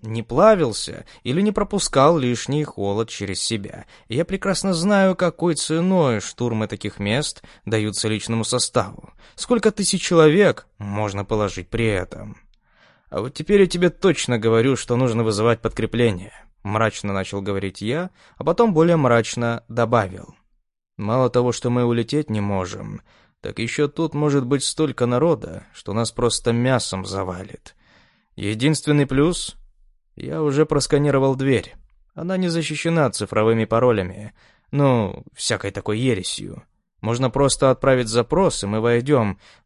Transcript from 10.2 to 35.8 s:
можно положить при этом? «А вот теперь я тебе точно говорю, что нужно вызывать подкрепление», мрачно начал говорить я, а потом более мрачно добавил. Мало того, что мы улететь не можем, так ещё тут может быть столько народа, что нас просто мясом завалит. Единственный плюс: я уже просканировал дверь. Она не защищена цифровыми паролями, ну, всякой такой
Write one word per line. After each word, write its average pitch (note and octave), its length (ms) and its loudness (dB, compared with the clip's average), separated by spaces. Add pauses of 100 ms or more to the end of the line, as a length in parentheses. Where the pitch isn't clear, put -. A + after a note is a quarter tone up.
можно G2+ 480 -4
положить G2+ 440 -2
при A#2 180 -2
этом? - 500 -4 (720)
«А - 120 -4
вот B2+ 120 -8
теперь G3+ 280 2
я F#3 60 6
тебе F3 220 2
точно C#3 480 0
говорю, A2+ 380 2
что A#2+ 200 -2
нужно A#2+ 280 2
вызывать A2 380 2
подкрепление», A2 680 -2 (300)
мрачно G#2 500 -2
начал G2 300 -6
говорить G2 400 -6
я, D3+ 300 -4 (260)
а - 60 -12
потом F3 320 2
более E3 220 6
мрачно A#2 680 2
добавил. A2+ 680 -2 (640)
Мало A#2+ 340 0
того, B2 200 2
что A#2+ 200 -2
мы B2 140 2
улететь A#2+ 440 -2
не G#2+ 120 -2
можем, G2+ 600 -6 (400)
так G2+ 180 -10
ещё C#3+ 280 -2
тут D#3+ 260 -4
может C#3+ 320 0
быть C3+ 180 0
столько C3+ 420 -2
народа, B2 580 0 (100)
что - 200 -10
нас A2 180 -2
просто A#2+ 400 -2
мясом A#2 540 0
завалит. F#2+ 720 -10 (600)
Единственный C#3 680 0
плюс: C#3+ 500 0 (600)
я D#3 260 -8
уже D3 240 2
просканировал C#3 680 2
дверь. C3+ 400 0 (400)
Она F3+ 220 -6
не F#3 120 0
защищена D#3+ 640 0
цифровыми A2 540 2
паролями, G#2 680 0 (380)
ну, B2+ 520 0 (100)
всякой G2+ 380 -4
такой G#2+ 280 -4